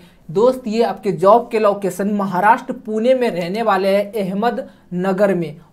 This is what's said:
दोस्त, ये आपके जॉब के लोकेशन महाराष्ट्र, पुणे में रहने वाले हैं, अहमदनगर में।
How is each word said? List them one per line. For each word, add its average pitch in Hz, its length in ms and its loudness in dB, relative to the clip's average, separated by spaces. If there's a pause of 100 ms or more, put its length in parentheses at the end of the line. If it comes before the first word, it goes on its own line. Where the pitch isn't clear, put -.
(280)
दोस्त, 240 380 2
ये 220 160 0
आपके 196 320 -2
जॉब 196 380 4
के 220 60 0
लोकेशन 202 540 0
महाराष्ट्र, 202 600 0
पुणे 220 400 0
में 247 160 0
रहने 180 320 -4
वाले 196 340 2
हैं, 202 180 -2
अहमदनगर 196 1200 -2
में। 160 220 -6 (160)